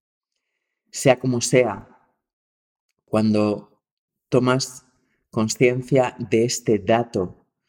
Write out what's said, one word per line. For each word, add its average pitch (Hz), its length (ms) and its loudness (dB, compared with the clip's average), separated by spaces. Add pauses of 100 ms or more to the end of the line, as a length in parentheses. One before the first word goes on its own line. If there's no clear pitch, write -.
(920)
Sea 127 280 2
como 123 220 -2
sea, 120 460 0 (1200)
cuando 107 760 -2 (480)
tomas 127 560 0 (460)
conciencia 123 880 0
de 113 240 0
este 117 340 -2
dato, 104 680 -4 (220)